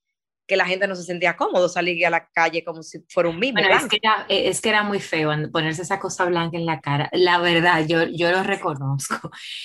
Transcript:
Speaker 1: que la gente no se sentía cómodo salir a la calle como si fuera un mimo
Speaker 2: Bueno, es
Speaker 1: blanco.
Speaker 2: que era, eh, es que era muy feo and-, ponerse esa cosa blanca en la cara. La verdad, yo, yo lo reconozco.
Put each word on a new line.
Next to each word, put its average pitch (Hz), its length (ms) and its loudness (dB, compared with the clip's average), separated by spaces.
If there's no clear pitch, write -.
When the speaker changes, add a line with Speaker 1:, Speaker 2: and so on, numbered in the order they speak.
Speaker 1:
que 196 100 0
la 185 100 2
gente 185 200 -2
no 196 80 -2
se 180 100 -10
sentía 175 320 -2
cómodo 202 340 2
salir 175 360 0
a 170 40 4
la 165 180 -2
calle 165 340 0
como 165 200 -10
si 156 260 -16
fuera 170 220 0
un 165 80 -6
mimo 240 220 -2
Speaker 2:
Bueno, 196 140 4
es 247 80 4
Speaker 1:
blanco. 240 60 -6
Speaker 2:
que 208 140 0
era, 214 260 0
eh, 190 200 2
es 180 120 -2
que 226 80 0
era 214 140 4
muy 202 180 -2
feo 156 300 -2
and-, 151 200 -2
ponerse 160 320 -2
esa 190 160 -4
cosa 185 280 -2
blanca 170 320 0
en 170 80 -2
la 160 140 -2
cara. 143 320 -2
La 180 260 4
verdad, 170 480 4
yo, 165 180 2
yo 170 260 0
lo 185 120 2
reconozco. 151 880 -4